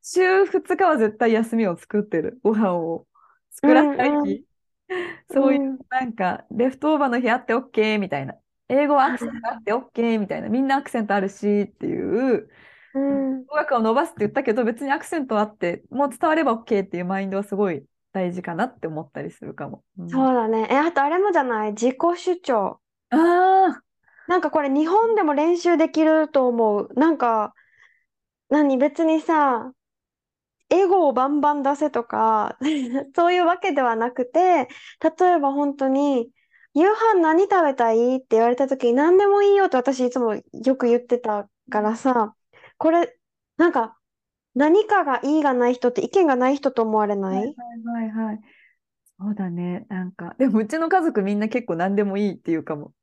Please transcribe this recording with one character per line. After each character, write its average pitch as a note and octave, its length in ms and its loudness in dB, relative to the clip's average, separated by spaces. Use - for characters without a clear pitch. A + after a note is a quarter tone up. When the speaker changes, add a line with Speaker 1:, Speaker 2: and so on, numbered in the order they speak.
Speaker 1:
週 F#4 440 2
二 F4 320 -4
日 F#4+ 80 2
は D#4 120 2
絶 G#3+ 200 0
対 A#3 160 2
休 A3+ 220 -2
み A3+ 120 2
を E3+ 100 -2
作 - 240 -4
っ - 20 -2
て E3+ 180 -2
る。 - 220 -8
ご A3 100 2
飯 G#3 220 0
を E3 300 -6
作 D4 220 4
ら D#4 100 6
な C#4 220 0
い C#4+ 40 2
日。 D4 60 0
Speaker 2:
う D4 80 0
ん、 D4 60 -4
う D4 40 -2
ん。 - 120 -10
Speaker 1:
そ C#4 200 2
う C#4 40 4
い C#4+ 40 2
う、 C#4+ 40 0
Speaker 2:
う C4+ 120 -4
ん。 C4 60 -12
Speaker 1:
な C4 120 -4
ん A#3+ 120 -8
か、 F#3 380 -4
レ A#3+ 180 0
フ C4 80 -12
ト D4+ 160 0
オ - 20 2
ー C#4+ 40 0
バ C#4+ 80 2
ー - 20 0
の A#3+ 100 -2
日 B3 100 0
あ A#3+ 80 0
っ - 80 -10
て A3+ 80 -2
オ A#3+ 60 0
ッ - 40 -8
ケ G#3+ 320 0
ー G#3+ 40 0
み F#3+ 100 -4
た C#3+ 100 -6
い C3+ 60 -8
な。 - 100 -14
英 C#4+ 180 2
語 D4 80 2
は C4 100 4
ア C4+ 60 0
ク B3 60 -6
セ A#3 80 -8
ン A#3 40 -8
ト A3+ 60 -12
あ A#3 40 -12
っ A3+ 60 -20
て G3+ 100 -2
オ A#3+ 60 -2
ッ B3+ 120 -14
ケ A#3 240 0
ー A3 40 0
み G3 80 -4
た D#3 100 -8
い D#3 40 -10
な。 D3 60 -10
Speaker 2:
は - 20 -8
い。 - 20 -2
Speaker 1:
み B3 100 0
ん C4+ 60 0
な C4+ 100 0
ア C#4 40 -2
ク - 80 -14
セ A#3 120 -4
ン G#3 60 -6
ト G3+ 80 0
あ G3+ 40 2
る F#3+ 100 -2
し G#3 340 0
っ G3 40 -4
て - 200 -10
い E3+ 140 -4
う。 B3 480 -2
Speaker 2:
う C4+ 60 -4
ん。 C4+ 460 -4
Speaker 1:
語 D4 100 -10
学 D4 200 -2
を A#3 40 2
伸 A3 140 0
ば C#4+ 120 0
す - 60 -12
っ - 20 -20
て - 60 -18
言 G#3 100 -2
っ - 20 -10
た C4+ 120 -4
け A#3 100 0
ど、 A#3+ 100 0
別 A#3 220 -4
に C4+ 60 -2
ア D#4 80 -2
ク - 60 -14
セ F4 120 -6
ン C4+ 100 -6
ト G#3+ 120 -2
あ G#3+ 40 2
っ G#3+ 120 -8
て、 - 340 -6
も C#4 160 -2
う C#4 40 -2
伝 - 120 -14
わ D#4 140 2
れ D#4+ 80 0
ば B3 100 2
オ A3+ 40 -4
ッ A3+ 60 -14
ケ G3+ 180 0
ー - 20 -2
っ F#3+ 40 -8
て F3+ 100 -10
い F3 40 -6
う F3+ 40 -6
マ F#3+ 160 -4
イ G3 60 -6
ン - 20 -8
ド F#3+ 80 -4
は G3+ 60 -4
す G3+ 120 -8
ご G3 160 0
い C#3 120 -8
大 F3+ 200 -4
事 F3+ 80 -8
か E3+ 140 -8
な G#3 100 -2
っ C4 140 -14
て - 80 -8
思 D#3 140 -8
っ - 100 -16
た D3 100 -12
り E3 100 -10
す - 120 -20
る - 100 -14
か C#3 140 -12
も。 - 160 -16
う F3 80 -14
ん。 E3+ 40 -12
Speaker 2:
そ C4 220 2
う - 20 2
だ A#3 140 0
ね。 A3 220 -2
え、 C4+ 80 2
あ D#4 140 0
と C#4 120 0
あ C#4+ 60 0
れ F4 100 0
も G4+ 120 0
じ E4+ 80 2
ゃ C#4 40 0
な A3 240 -2
い？ G#3+ 60 -4
自 A#3 200 0
己 B3+ 40 -12
主 F4 400 -2
張。 A3 420 -4
Speaker 1:
あ B3+ 80 2
ー。 F4+ 640 4
Speaker 2:
な F4 100 2
ん F4 40 0
か D#4 100 -2
こ D#4+ 100 0
れ C#4 80 -2
日 C#4+ 180 2
本 A4 280 2
で G#4 80 2
も D4+ 100 0
練 D#4+ 240 2
習 F4 180 2
で D#4+ 140 2
き D#4 160 2
る D#4 240 2
と C4 180 2
思 A3 360 0
う。 - 120 -12
な C4 160 4
ん - 60 0
か、 A3+ 380 -2
何、 C#4+ 280 2
別 D4 280 0
に D#4+ 160 2
さ、 C#4 500 0
エ F#4 160 4
ゴ F4+ 220 4
を C4+ 60 2
バ B3+ 140 2
ン D4 140 0
バ D4 120 2
ン C#4+ 100 -4
出 C#4 120 0
せ D4 140 -2
と A#3+ 140 -4
か、 A3 560 0
<laughs> C#4 560 -4
そ E4+ 120 2
う F4+ 60 2
い F4+ 60 2
う F4 60 2
わ F4 120 0
け F#4+ 140 -2
で C#4 100 0
は A#3+ 140 0
な A3+ 160 -2
く B3 160 -4
て、 F4 400 2
例 F4+ 140 4
え E4+ 60 2
ば C#4 120 0
本 C#4+ 240 -2
当 C4+ 120 -2
に、 C4+ 440 0
「夕 D#4+ 120 4
飯 G#4+ 340 2
何 E4 220 4
食 G4 200 2
べ C#4 100 2
た A#3 200 2
い？」 A#3+ 240 2
っ - 20 -2
て C4 120 -16
言 A3+ 100 4
わ A#3 80 4
れ B3 60 2
た C4+ 120 0
時 C4+ 200 -2
に、 A#3 60 4
「何 D#4 240 4
で G4+ 80 4
も G4+ 160 4
い G4+ 120 4
い - 20 6
よ」 G4 100 4
っ - 40 0
て C4 80 0
私 B3+ 240 0
い B3 100 0
つ B3+ 80 -4
も A3+ 160 0
よ - 400 -2
く C4 100 -4
言 A#3+ 140 4
っ - 20 -6
て A#3+ 160 -2
た G#3 320 -6
か G#3+ 100 0
ら G#3+ 140 0
さ、 B3+ 180 0
Speaker 1:
う A3 440 -4
ん。 - 40 -20
Speaker 2:
こ D#4+ 140 2
れ、 E4+ 260 0
な E4+ 120 4
ん - 20 -2
か、 A3+ 260 -4
何 D#4+ 320 4
か G4+ 180 2
が C#4 200 -2
い D4+ 160 2
い D4 40 0
が C#4 120 2
な B3 140 2
い B3+ 40 0
人 B3 160 0
っ - 20 -4
て - 120 -4
意 B3 80 -6
見 F#4 160 4
が C4+ 80 2
な B3+ 140 2
い C#4 60 2
人 C#4 160 -2
と A#3 120 0
思 A3 140 0
わ G#3 100 2
れ G#3 80 0
な F#3+ 180 -4
い？ F#3+ 60 -2
Speaker 1:
は G#3 40 -4
い C#4+ 120 -8
は A#3 500 -10
い A3 60 -8
は A3 120 -6
い A3 40 -4
は G#3+ 60 -6
い。 G#3+ 60 -12
そ G3+ 120 -6
う G#3 40 -4
だ F#3+ 140 -6
ね。 F3 400 -8
な F#3 160 -8
ん F#3 60 -10
か、 - 260 -14
で C4+ 100 2
も G#3+ 120 2
う A3 60 -2
ち D#4 140 -6
の E4 80 -2
家 F#4 140 2
族 D#4+ 200 0
み G3 120 -2
ん G#3 60 -2
な G#3+ 100 -4
結 A#3+ 160 -6
構 F3 100 -4
何 F#3+ 200 -2
で G#3 80 2
も G3 140 -4
い G#3 120 0
い - 40 -6
っ - 40 -12
て - 140 -6
い E3 40 2
う D3+ 80 -4
か D#3 140 -6
も。 - 260 -16